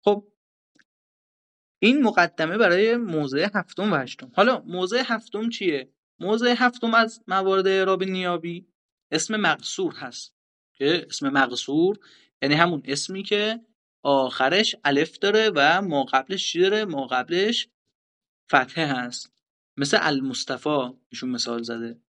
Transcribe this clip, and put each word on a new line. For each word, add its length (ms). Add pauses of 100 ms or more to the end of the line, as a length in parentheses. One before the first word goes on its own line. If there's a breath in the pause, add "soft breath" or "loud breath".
خب، 240 (1500)
این 220
مقدمه 560
برای 400
موضع 560
هفتم 380
و 40
هشتم. 400
حالا 300
موضع 400
هفتم 440
چیه؟ 440 (260)
موضع 380
هفتم 360
از 340
موارد 400
اعراب 360
نیابی 640 (440)
اسم 240
مقصور 580
هست 400 (400)
که 360
اسم 200
مقصور 680 (420 soft breath)
یعنی 140
همون 300
اسمی 380
که 380 (440)
آخرش 760
الف 360
داره 360
و 260
ما 220
قبلش 480
چی 80
داره؟ 260
ما 220
قبلش 600 (800)
فتحه 380
هست، 480 (440)
مثل 240
المصطفی 920 (160)
ایشون 200
مثال 340
زده. 360 (100)